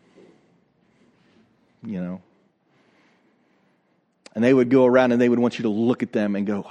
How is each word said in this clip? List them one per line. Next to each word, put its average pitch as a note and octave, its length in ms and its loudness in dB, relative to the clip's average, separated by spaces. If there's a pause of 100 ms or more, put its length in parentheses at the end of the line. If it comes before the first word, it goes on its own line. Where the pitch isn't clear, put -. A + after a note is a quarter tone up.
(1900)
you G#2 160 -10
know. F2+ 200 -10 (2000)
And A2 80 -6
they B2 120 4
would B2+ 160 2
go C3 160 4
around B2 260 4
and A#2+ 100 0
they B2 60 2
would A#2+ 100 2
want A#2+ 220 -2
you B2 40 -6
to A2+ 60 -2
look A#2 320 -2
at A2 120 -8
them G#2 240 -2
and G2+ 100 -4
go, G#2 240 -6